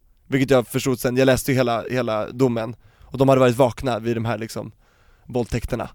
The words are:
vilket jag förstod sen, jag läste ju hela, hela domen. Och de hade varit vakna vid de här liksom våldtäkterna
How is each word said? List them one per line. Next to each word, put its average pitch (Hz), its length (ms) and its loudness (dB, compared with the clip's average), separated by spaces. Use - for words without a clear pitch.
vilket 131 240 0
jag 127 160 4
förstod 127 320 -2
sen, 123 180 -2
jag 131 80 4
läste 131 260 2
ju 123 60 2
hela, 120 320 0
hela 117 420 -2
domen. 120 440 -2
Och - 160 -14
de 135 120 4
hade 135 120 6
varit 123 140 4
vakna 120 440 0
vid 113 180 -2
de 113 80 -4
här 113 120 -2
liksom 107 340 -10
våldtäkterna 120 600 -4